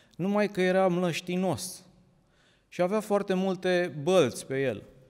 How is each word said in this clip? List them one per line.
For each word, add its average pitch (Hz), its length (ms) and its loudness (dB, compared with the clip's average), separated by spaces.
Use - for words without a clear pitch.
numai 202 340 0
că 196 100 -6
era 185 280 4
mlăștinos 180 960 -2
și - 140 -4
avea 196 180 0
foarte 202 340 0
multe 185 680 0
bălți 156 440 4
pe 135 160 -4
el. 117 200 -2